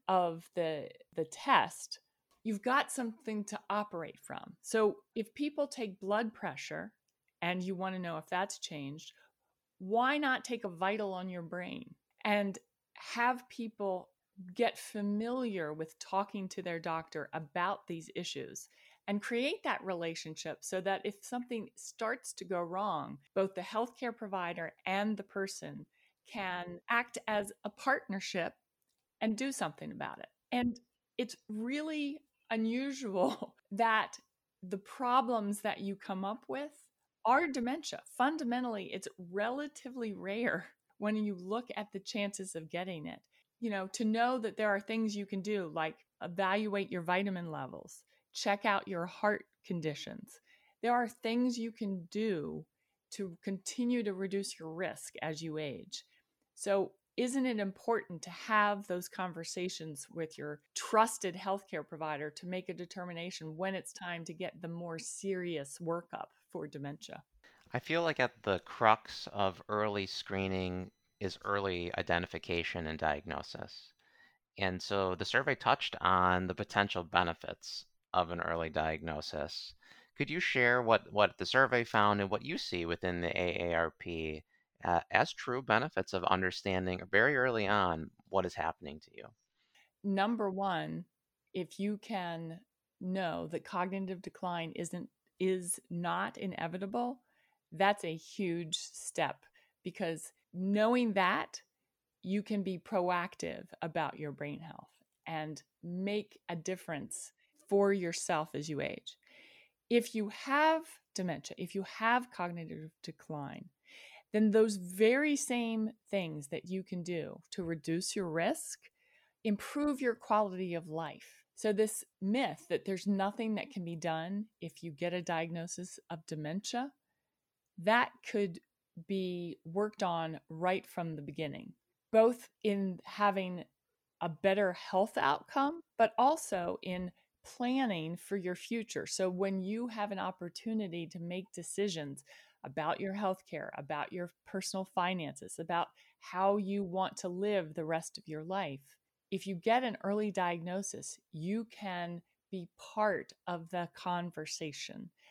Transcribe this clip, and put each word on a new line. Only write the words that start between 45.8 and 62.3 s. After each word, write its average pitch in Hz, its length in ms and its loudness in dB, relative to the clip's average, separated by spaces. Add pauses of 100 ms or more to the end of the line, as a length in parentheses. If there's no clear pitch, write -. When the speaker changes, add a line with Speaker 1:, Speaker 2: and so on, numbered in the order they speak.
Speaker 1:
evaluate 196 680 2
your 180 80 0
vitamin 180 500 0
levels, - 520 -10 (320)
check 202 320 2
out 202 200 4
your 175 200 -2
heart - 400 0 (180)
conditions. - 760 -4 (420)
There 233 100 4
are 240 160 4
things 240 480 0
you 226 160 -4
can 196 380 -4
do 160 560 0 (460)
to 185 300 -8
continue 240 600 0
to 208 100 0
reduce 196 460 -2
your 160 120 -10
risk 165 520 -6
as 156 180 -4
you 160 160 -4
age. 143 480 -6 (500)
So 196 380 2 (240)
isn't 254 300 2
it 233 120 2
important 196 640 0
to 180 80 -12
have 208 560 2
those 180 220 -2
conversations 165 1040 -6
with 160 240 -6
your 147 240 -8 (140)
trusted 214 600 4
healthcare 190 540 -4
provider 151 420 -4